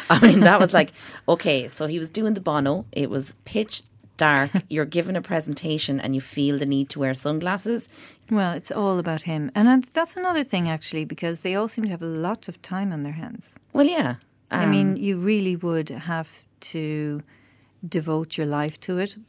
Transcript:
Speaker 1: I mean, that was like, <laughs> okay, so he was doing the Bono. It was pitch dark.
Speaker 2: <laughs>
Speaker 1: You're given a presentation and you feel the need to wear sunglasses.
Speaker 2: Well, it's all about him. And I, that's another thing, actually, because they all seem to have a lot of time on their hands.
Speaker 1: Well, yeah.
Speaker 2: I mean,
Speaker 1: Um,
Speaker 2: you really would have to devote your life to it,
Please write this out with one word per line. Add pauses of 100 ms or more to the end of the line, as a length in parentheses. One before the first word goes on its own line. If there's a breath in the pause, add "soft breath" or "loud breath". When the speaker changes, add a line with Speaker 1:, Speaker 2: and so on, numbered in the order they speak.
(120)
Speaker 1:
I
mean,
that
was
like, (180 loud breath)
<laughs>
okay,
so
he
was
doing
the
Bono.
It
was (120)
pitch (340)
dark.
Speaker 2:
<laughs>
Speaker 1:
You're
given
a
presentation
and
you
feel
the
need
to
wear
sunglasses. (440 loud breath)
Speaker 2:
Well,
it's
all
about
him.
And
I, (140)
that's
another
thing,
actually,
because
they
all
seem
to
have
a (220)
lot
of
time
on
their
hands. (180)
Speaker 1:
Well,
yeah. (340)
Speaker 2:
I
mean,
Speaker 1:
Um,
Speaker 2:
you
really
would
have (280)
to (680 soft breath)
devote
your
life
to
it, (140)